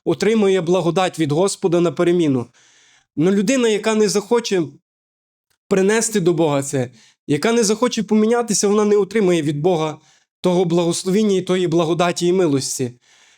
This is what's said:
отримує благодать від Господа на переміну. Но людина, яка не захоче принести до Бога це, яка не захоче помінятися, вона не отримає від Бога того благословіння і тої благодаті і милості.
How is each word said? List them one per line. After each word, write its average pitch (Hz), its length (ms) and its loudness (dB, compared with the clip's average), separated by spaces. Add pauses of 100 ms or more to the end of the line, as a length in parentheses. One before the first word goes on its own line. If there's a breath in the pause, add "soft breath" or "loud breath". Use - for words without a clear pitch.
отримує 196 560 2
благодать 175 580 0
від 151 120 -2
Господа 175 480 0
на 175 120 2
переміну. 160 540 0 (720 soft breath)
Но 170 160 2
людина, 220 380 2
яка 214 260 0
не 214 140 2
захоче 202 540 -2 (1040)
принести 214 520 0
до 170 140 2
Бога 147 300 0
це, 131 260 -4 (380 soft breath)
яка 147 240 0
не 233 120 2
захоче 220 400 -2
помінятися, 220 640 0
вона 208 180 2
не 208 120 2
отримає 185 440 0
від 147 200 -4
Бога 156 360 -2 (440 soft breath)
того 180 240 2
благословіння 180 680 0
і 185 60 0
тої 185 260 -2
благодаті 170 600 0
і 180 60 2
милості. 139 580 -2 (460 soft breath)